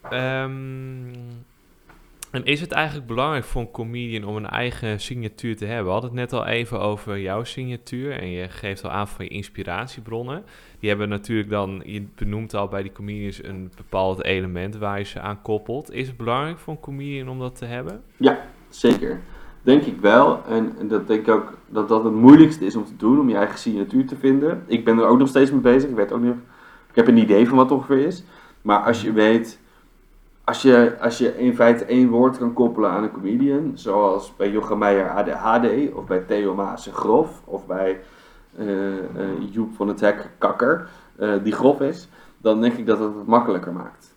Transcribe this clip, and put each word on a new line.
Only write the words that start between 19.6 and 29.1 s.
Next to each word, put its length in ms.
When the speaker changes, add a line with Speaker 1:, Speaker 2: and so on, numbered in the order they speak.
Speaker 2:
Denk 200
ik 180
wel. 480
En, 300
en 100
dat 180
denk 200
ik 80
ook 180
dat 200
dat 160
het 80
moeilijkste 540
is 100
om 80
te 120
doen, 240
om 80
je 80
eigen 220
signatuur 480
te 100
vinden. 500
Ik 180
ben 140
er 80
ook 120
nog 100
steeds 220
mee 100
bezig. 300
Ik 60
weet 160
ook 80
niet, 140
ik 60
heb 120
een 100
idee 320
van 80
wat 140
het 80
ongeveer 280
is. 160
Maar 200
als 200
je 100